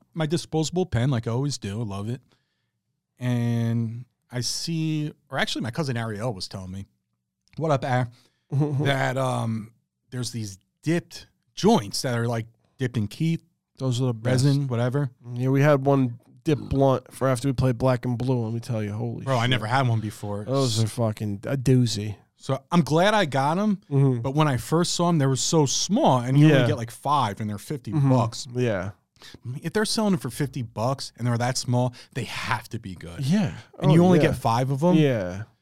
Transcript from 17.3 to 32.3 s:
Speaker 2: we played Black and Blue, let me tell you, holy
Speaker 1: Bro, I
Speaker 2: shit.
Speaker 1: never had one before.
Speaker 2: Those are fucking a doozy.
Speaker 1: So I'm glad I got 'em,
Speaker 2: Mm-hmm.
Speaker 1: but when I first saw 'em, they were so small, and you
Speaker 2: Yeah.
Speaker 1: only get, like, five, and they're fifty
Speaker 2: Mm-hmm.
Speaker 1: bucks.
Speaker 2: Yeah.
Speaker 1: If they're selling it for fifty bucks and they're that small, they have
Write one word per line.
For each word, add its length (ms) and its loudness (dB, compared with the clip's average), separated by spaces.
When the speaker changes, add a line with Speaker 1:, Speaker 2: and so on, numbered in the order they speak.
Speaker 2:
we 60 2
played 260 0
Black 260 2
and 120 -2
Blue, 280 0
let 80 -4
me 60 -6
tell 240 -4
you, 80 -6
holy 320 -6
Speaker 1:
Bro, 140 0
I 60 2
Speaker 2:
shit. 80 2
Speaker 1:
never 140 2
had 220 2
one 140 2
before. 420 -6
Speaker 2:
Those 400 0
are 40 2
fucking 600 -2
a 100 -2
doozy. 580 2
Speaker 1:
So 260 -6
I'm 100 4
glad 340 2
I 100 2
got 320 0
'em, 200 -2
Speaker 2:
Mm-hmm. 300 2
Speaker 1:
but 160 -4
when 140 4
I 80 0
first 360 0
saw 160 0
'em, 80 2
they 80 2
were 120 2
so 280 2
small, 540 2
and 180 0
you 120 8
Speaker 2:
Yeah. 80 8
Speaker 1:
only 100 4
get, 100 0
like, 140 -8
five, 500 -2
and 80 -4
they're 80 -6
fifty 360 -10
Speaker 2:
Mm-hmm. 160 2
Speaker 1:
bucks. 440 2
Speaker 2:
Yeah. 380 -2
Speaker 1:
If 100 -6
they're 120 0
selling 300 0
it 40 -2
for 100 -6
fifty 320 -6
bucks 560 -4
and 80 -6
they're 120 2
that 200 -2
small, 360 0
they 120 -6
have 440 -6